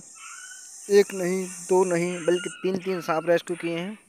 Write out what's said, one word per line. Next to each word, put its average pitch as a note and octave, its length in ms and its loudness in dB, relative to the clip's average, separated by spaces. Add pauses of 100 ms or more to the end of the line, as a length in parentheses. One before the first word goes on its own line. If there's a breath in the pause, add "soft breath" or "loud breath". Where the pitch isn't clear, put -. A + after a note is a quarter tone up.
(920)
एक G3+ 240 6
नहीं, F#3 340 -2
दो F3+ 360 2
नहीं, F3 420 0
बल्कि F3 360 0
तीन-तीन F#3 380 -2
सांप D#3+ 280 -2
रेस्क्यू E3+ 280 2
किए E3+ 220 -6
हैं G3 200 -8 (100)